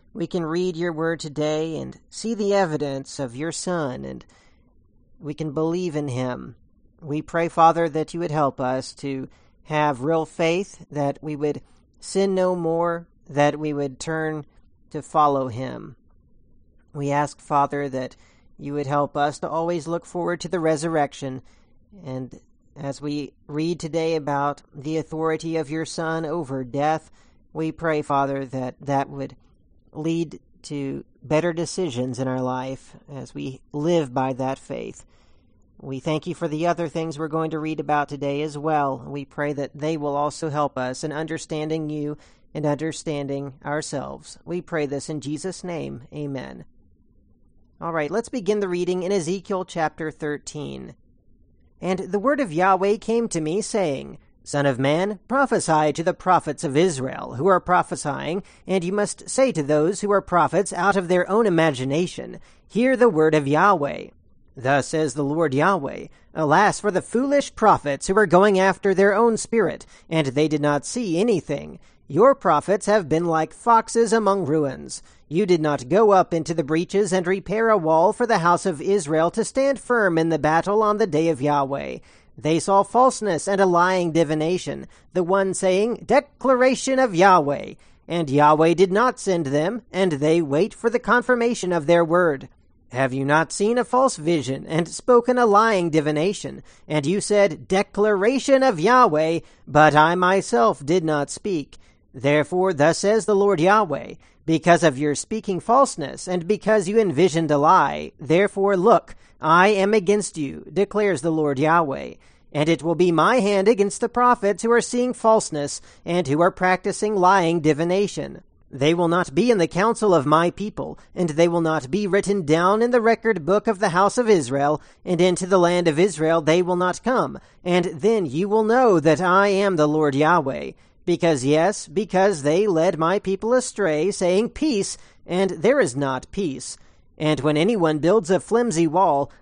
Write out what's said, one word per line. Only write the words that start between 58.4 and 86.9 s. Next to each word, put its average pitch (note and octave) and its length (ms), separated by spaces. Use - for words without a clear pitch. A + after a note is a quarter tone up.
and F#3 180
you F3+ 80
must G#3 380
say C4 220
to D#3+ 100
those D3+ 400
who G3+ 100
are G3 100
prophets E3 520
out F#3 220
of F#3 120
their F3+ 220
own A3 160
imagination, C#3+ 920
'Hear B3 300
the E3 120
word D#3 260
of D3 120
Yahweh.' D3+ 600
Thus C3 300
says D#3 260
the C#3+ 120
Lord D3+ 280
Yahweh, D3+ 540
'Alas D#3+ 460
for G#3 100
the F3+ 120
foolish C#4 520
prophets D3 540
who F#3+ 100
are G#3+ 80
going F#3+ 320
after F#3+ 380
their G3 180
own A3+ 240
spirit, - 480
and D#3+ 180
they C#3+ 200
did D3 140
not D3 240
see F#3+ 340
anything. D3+ 580
Your G#3+ 260
prophets F#3+ 540
have G3+ 200
been D#3+ 180
like D#3+ 280
foxes A3+ 580
among G3+ 340
ruins. C#3+ 580
You F3+ 180
did F3 160
not C#3+ 280
go G#3 200
up F#3 240
into E3 220
the D#3+ 80
breaches F3 500
and F#3 140
repair G3+ 420
a A3 80
wall E3 360
for B3 120
the A3 140
house F3 260
of D#3+ 160
Israel E3 500
to A3 140
stand C4+ 340
firm G3+ 380
in E3 120
the D#3+ 100
battle E3 420
on G#3+ 160
the A3 80
day D#3+ 240
of C#3 120
Yahweh. C#3 580
They D#3+ 200
saw G3 220
falseness G#3+ 680
and G3 100
a G3+ 60
lying F3 480
divination, D#3 720
the F3+ 120
one F#3+ 300
saying, G3 520
'Declaration C4 920